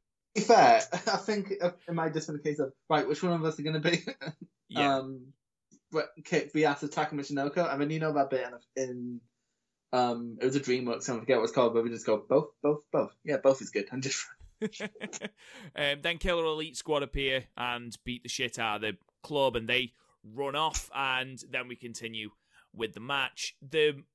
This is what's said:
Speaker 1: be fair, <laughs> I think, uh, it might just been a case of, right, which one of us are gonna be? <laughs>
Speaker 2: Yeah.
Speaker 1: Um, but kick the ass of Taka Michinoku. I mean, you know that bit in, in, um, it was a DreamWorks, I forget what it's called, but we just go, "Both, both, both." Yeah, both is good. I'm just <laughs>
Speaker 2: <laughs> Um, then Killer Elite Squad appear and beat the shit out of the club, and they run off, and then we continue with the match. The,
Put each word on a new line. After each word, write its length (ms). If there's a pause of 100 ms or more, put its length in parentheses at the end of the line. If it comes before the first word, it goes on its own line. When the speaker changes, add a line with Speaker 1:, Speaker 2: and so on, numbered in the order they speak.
(340)
Speaker 1:
be 80
fair, 440
<laughs> 60
I 240
think, 460
uh, 80 (180)
it 60
might 180
just 140
been 100
a 40
case 180
of, 160 (160)
right, 180
which 140
one 100
of 100
us 160
are 40
gonna 180
be? 280
<laughs> 60 (540)
Speaker 2:
Yeah. 280
Speaker 1:
Um, 360 (580)
but 180 (160)
kick 300
the 100
ass 180
of 80
Taka 240
Michinoku. 440 (120)
I 60
mean, 140
you 100
know 140
that 160
bit 160 (300)
in, 60
in, 380 (720)
um, 480
it 60
was 100
a 40
DreamWorks, 500
I 80
forget 180
what 80
it's 80
called, 220
but 100
we 60
just 160
go, 200
"Both, 260 (100)
both, 280
both." 220 (100)
Yeah, 140
both 240
is 80
good. 240
I'm 80
just 240 (380)
<laughs> 0
Speaker 2:
<laughs> 1120
Um, 260
then 160
Killer 260
Elite 340
Squad 240
appear 420 (120)
and 380 (100)
beat 180
the 80
shit 280
out 180
of 60
the 140 (260)
club, 340
and 120
they 240 (320)
run 320
off, 380
and 440 (120)
then 180
we 80
continue 540 (440)
with 200
the 60
match. 540 (140)
The, 340 (120)